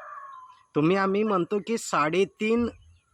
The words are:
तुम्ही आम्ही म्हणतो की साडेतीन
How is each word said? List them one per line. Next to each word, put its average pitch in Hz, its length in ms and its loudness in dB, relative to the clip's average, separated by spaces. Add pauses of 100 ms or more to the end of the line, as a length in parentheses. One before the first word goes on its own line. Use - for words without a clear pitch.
(760)
तुम्ही 156 200 4
आम्ही 196 280 2
म्हणतो 202 360 0
की 220 180 -4
साडेतीन 196 920 0 (440)